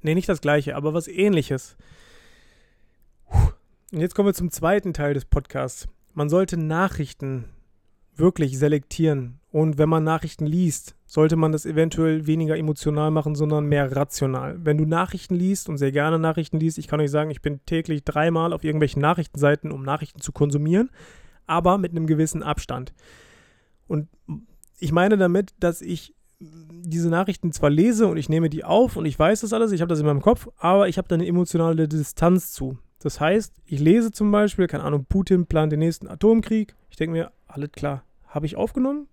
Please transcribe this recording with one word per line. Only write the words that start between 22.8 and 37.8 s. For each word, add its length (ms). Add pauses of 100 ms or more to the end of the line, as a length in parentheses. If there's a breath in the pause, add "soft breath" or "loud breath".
Und 200 (680)
ich 140
meine 260
damit, 420
dass 220
ich 320 (260)
diese 720
Nachrichten 420
zwar 180
lese 380
und 100
ich 120
nehme 200
die 140
auf 320
und 100
ich 120
weiß 240
das 100
alles, 200
ich 100
habe 80
das 100
in 60
meinem 160
Kopf, 260 (100)
aber 300
ich 100
habe 100
da 80
eine 120
emotionale 600
Distanz 640
zu. 260 (220)
Das 200
heißt, 340 (120)
ich 140
lese 320
zum 200
Beispiel, 360
keine 160
Ahnung, 220
Putin 400
plant 260
den 80
nächsten 280
Atomkrieg. 680 (140)
Ich 80
denke 160
mir, 180 (160)
alles 240
klar, 320 (240)